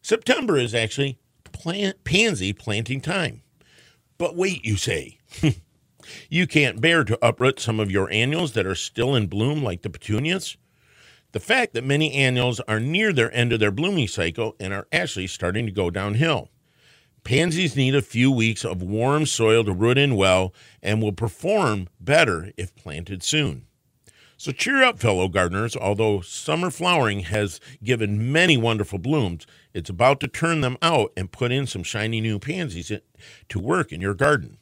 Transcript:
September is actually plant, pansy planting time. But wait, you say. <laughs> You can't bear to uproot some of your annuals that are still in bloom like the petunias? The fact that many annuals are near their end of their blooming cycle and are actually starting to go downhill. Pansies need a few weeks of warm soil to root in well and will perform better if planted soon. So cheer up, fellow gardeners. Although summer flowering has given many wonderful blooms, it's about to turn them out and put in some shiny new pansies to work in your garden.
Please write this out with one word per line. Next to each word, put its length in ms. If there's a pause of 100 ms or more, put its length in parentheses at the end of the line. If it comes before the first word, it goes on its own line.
September 560
is 180
actually 420 (340)
plant, 520
pansy 500
planting 480
time. 400 (760)
But 180
wait, 300
you 120
say. 420 (220)
<laughs> 180 (720)
You 180
can't 340
bear 240
to 200
uproot 360
some 180
of 100
your 220
annuals 420
that 120
are 100
still 400
in 120
bloom 360
like 200
the 60
petunias? 680 (760)
The 80
fact 340
that 120
many 260
annuals 560
are 140
near 320
their 200
end 200
of 80
their 100
blooming 380
cycle 500
and 140
are 180
actually 360
starting 380
to 60
go 180
downhill. 600 (760)
Pansies 540
need 180
a 60
few 280
weeks 360
of 180
warm 420
soil 380
to 80
root 260
in 200
well 360 (280)
and 200
will 120
perform 760 (140)
better 560
if 180
planted 480
soon. 420 (720)
So 160
cheer 320
up, 160
fellow 300
gardeners. 480
Although 420
summer 500
flowering 520
has 400 (200)
given 480
many 280
wonderful 420
blooms, 480 (260)
it's 160
about 300
to 80
turn 320
them 220
out 340
and 160
put 220
in 120
some 180
shiny 360
new 200
pansies 520 (560)
to 120
work 340
in 80
your 120
garden. 480